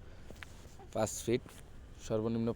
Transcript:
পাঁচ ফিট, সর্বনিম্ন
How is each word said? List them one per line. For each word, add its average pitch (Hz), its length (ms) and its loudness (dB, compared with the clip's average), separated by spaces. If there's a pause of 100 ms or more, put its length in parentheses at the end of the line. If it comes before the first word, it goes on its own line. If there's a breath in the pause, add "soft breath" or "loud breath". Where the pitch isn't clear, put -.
(960 loud breath)
পাঁচ 110 180 4 (120)
ফিট, 120 200 6 (600)
সর্বনিম্ন 113 500 4